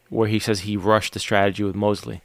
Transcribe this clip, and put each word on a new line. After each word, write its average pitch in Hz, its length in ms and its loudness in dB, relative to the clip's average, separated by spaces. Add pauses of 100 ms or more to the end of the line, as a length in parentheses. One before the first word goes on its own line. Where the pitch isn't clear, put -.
where 113 180 0
he 107 140 2
says 101 200 0
he 101 160 -4
rushed 104 360 2
the - 80 -8
strategy 101 420 2
with 95 140 -4
Mosley 104 480 -2